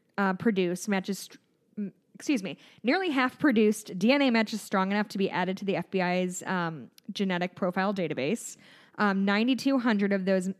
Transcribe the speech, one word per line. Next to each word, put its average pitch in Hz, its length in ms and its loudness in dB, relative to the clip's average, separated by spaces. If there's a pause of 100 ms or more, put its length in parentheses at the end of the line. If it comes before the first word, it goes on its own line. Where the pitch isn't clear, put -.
(180)
uh, 190 160 2
produced 185 520 0
matches 196 320 -2
str-, - 200 -18 (400)
m-, 202 140 -6 (220)
excuse 247 300 -2
me, 175 120 -10 (280)
nearly 349 260 0
half 254 300 0
produced 214 580 2
D 220 140 4
N 285 100 4
A 262 80 4
matches 226 320 0
strong 190 300 -2
enough 208 160 -2
to - 100 -6
be 190 100 2
added 185 280 -2
to 196 80 -12
the 190 100 0
F 165 160 -4
B 190 100 0
I's, 180 440 0
um, 165 440 -4 (240)
genetic 185 440 -2
profile 190 360 -2
database. 160 640 -4 (420)
Um, 196 260 2
ninety-two 233 560 2
hundred 208 320 2
of 190 120 0
those 190 360 2